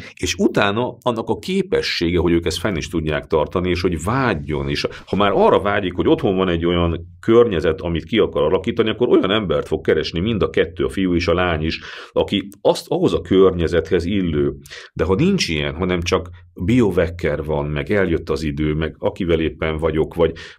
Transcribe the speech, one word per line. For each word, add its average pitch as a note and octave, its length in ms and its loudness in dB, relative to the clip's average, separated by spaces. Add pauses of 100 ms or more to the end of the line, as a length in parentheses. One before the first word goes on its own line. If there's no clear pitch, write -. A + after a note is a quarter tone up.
(140)
És - 220 -4
utána A2+ 680 0
annak A#2 280 -4
a A2 100 -2
képessége, F#2+ 800 0
hogy E2+ 120 2
ők E2+ 140 2
ezt D#2+ 140 -2
fenn G#2 160 -2
is C#2 120 -4
tudják D#2 400 -2
tartani, E2 420 0
és F2 120 0
hogy E2+ 220 -2
vágyjon, D#2+ 640 -2
és C#2+ 160 -4 (200)
ha - 100 -4
már G2+ 200 2
arra D3+ 260 4
vágyik, G2+ 320 -2
hogy F2 140 0
otthon B2 280 2
van F#2 140 2
egy E2+ 160 0
olyan E2+ 420 0 (120)
környezet, F2+ 640 4
amit E2 220 -2
ki - 140 -2
akar D#2+ 260 2
alakítani, F#2 460 0
akkor A2 180 0
olyan E3 240 4
embert E2 360 0
fog D#2 140 -2
keresni, E2 380 0
mind G2 240 0
a D#2 60 0
kettő, F2+ 340 0
a B1+ 60 0
fiú F#2 260 0
és E2+ 120 0
a E2+ 60 2
lány E2+ 300 0
is, D#2+ 160 -4 (320)
aki G#2 380 0 (120)
azt E3+ 280 2
ahhoz D#3 240 0
a D#2+ 80 -2
környezethez F2 840 4
illő. D#2+ 500 0 (380)
De - 100 -4
ha F2 120 2
nincs F3 320 2
ilyen, D2 280 -2
hanem F2+ 260 -2
csak F2 280 -2 (360)
biovekker F2 800 2
van, D2 220 -2
meg D2 260 -4
eljött F2 380 0
az D2+ 140 -2
idő, D2+ 300 -2
meg D2+ 260 -4
akivel F2 400 0
éppen D#2 380 -2
vagyok, D#2 380 -2
vagy E2 160 4 (280)